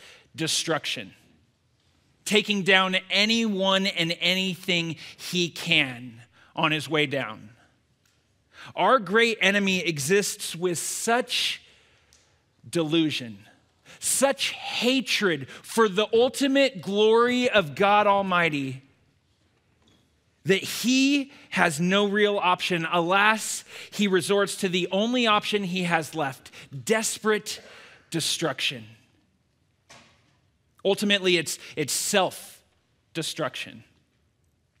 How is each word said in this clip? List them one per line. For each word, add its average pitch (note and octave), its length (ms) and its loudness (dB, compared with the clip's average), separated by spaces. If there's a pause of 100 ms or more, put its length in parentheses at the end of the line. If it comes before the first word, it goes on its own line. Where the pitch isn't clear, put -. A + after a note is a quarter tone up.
(360)
destruction, D3 760 -4 (1120)
taking G3+ 380 0
down F#3+ 340 4 (120)
anyone G3 760 2
and E3+ 340 0
anything F3 760 -2 (200)
he F3 320 -2
can B2+ 720 -2 (340)
on D#3+ 160 0
his D3+ 160 -2
way D3+ 200 0
down. A2+ 420 -6 (1300)
Our G#3+ 220 4
great A3 420 2
enemy F#3+ 400 4
exists E3 720 -2
with E3+ 220 -4
such - 840 -2 (1040)
delusion, D3+ 720 -2 (600)
such - 500 0
hatred G#3 1000 -2
for - 400 0
the G3+ 240 0
ultimate C4 680 2
glory A3+ 680 2
of F#3 260 2
God G#3 320 4
Almighty, E3+ 760 0 (1600)
that F#3 180 2
he C4+ 680 0 (180)
has F3 280 2
no F#3+ 280 2
real G3+ 320 2
option. F3 520 0
Alas, G3 720 2 (260)
he G3+ 180 0
resorts F#3 480 2
to G3 120 -2
the F3 220 0
only A#3 360 0
option G#3 360 0
he F#3 200 -4
has E3 320 -2
left, C#3 360 -6 (340)
desperate G#3+ 760 -2 (500)
destruction. C#3+ 760 -4 (2000)
Ultimately, G3 540 2
it's, D#3 220 -4 (180)
it's D3+ 160 -4
self-destruction. - 1900 -6 (960)